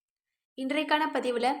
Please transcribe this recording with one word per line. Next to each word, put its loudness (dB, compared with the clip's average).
இன்றைக்கான 0
பதிவுல 0